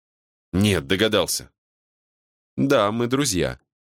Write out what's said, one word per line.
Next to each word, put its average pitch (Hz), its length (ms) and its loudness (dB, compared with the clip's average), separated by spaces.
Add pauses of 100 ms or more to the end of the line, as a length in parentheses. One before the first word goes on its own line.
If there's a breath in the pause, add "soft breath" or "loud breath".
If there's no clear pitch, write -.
(520)
"Нет, 90 360 0
догадался". 98 640 0 (1040)
"Да, 131 360 2
мы 120 160 -2
друзья. 101 520 -2 (260)